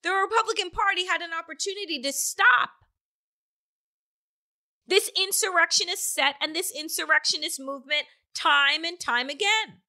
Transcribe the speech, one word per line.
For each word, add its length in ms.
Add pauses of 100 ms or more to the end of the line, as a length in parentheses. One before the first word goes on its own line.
The 100
Republican 580
Party 360
had 160
an 100
opportunity 680
to 100
stop 720 (2000)
this 300
insurrectionist 960
set 300
and 120
this 160
insurrectionist 880
movement 480 (280)
time 500
and 160
time 300
again. 580